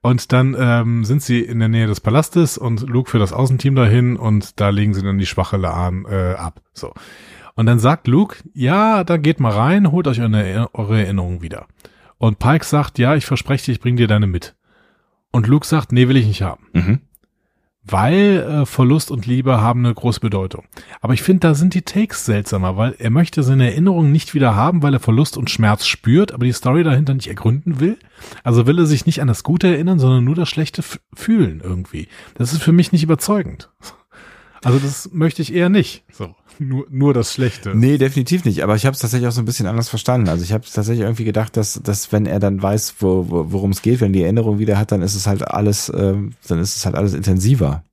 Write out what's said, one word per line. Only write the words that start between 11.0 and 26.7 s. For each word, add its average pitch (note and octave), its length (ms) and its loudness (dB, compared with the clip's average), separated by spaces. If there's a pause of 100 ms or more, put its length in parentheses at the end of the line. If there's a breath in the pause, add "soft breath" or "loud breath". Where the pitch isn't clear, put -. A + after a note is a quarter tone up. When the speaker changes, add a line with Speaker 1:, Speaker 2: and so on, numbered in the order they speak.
Speaker 1:
Erinnerungen F2+ 400 -4
wieder. - 240 -12 (520 soft breath)
Und A2 220 0
Pike C#3+ 240 2
sagt, - 340 -2
ja, B2 160 2
ich D3 120 -2
verspreche - 400 -4
dir, C3+ 60 -2
ich A2 80 -4
bring B2 160 -2
dir A#2+ 120 2
deine G#2 180 2
mit. F2+ 300 -6 (760)
Und A2+ 160 2
Luke C#3+ 180 2
sagt, D#3 260 -2
„Nee, B2 160 4
will C3+ 80 4
ich A#2 100 4
nicht G2+ 160 -2
haben.“ - 300 -8
Speaker 2:
Mhm. F#2 280 0 (840)
Speaker 1:
Weil, E3+ 640 2 (160)
äh, C3 40 0
Verlust C#3 440 2
und A#2+ 160 -6
Liebe B2+ 340 0
haben A#2+ 240 0
eine A#2+ 80 2
große A#2 280 -4
Bedeutung. G2+ 460 -4 (340 loud breath)
Aber A#2+ 140 0
ich - 80 -2
finde, F#3+ 180 2
da D#3+ 140 2
sind E3+ 200 2
die F3+ 80 -2
Takes - 420 -4
seltsamer, G2 520 -2
weil A2+ 240 -2
er A2+ 100 -2
möchte D#3 320 2
seine C3 300 4
Erinnerung E3 400 2
nicht - 220 0
wieder C3 200 2
haben, D3 300 2
weil C#3+ 100 2
er B2+ 60 0
Verlust B2 360 0
und - 140 -6
Schmerz G#2+ 360 0
spürt, D#3+ 440 2
aber B2 140 -6
die B2 80 0
Story C#3 320 0